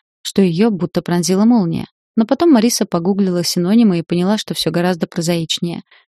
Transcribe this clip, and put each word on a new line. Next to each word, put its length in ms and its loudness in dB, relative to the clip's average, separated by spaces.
что 220 -2
ее 280 2
будто 300 -4
пронзила 460 0
молния. 400 2
Но 120 2
потом 260 2
Мариса 320 2
погуглила 580 -2
синонимы 580 2
и 20 -8
поняла, 340 0
что 160 -8
все 180 -4
гораздо 360 -2
прозаичнее. 760 -4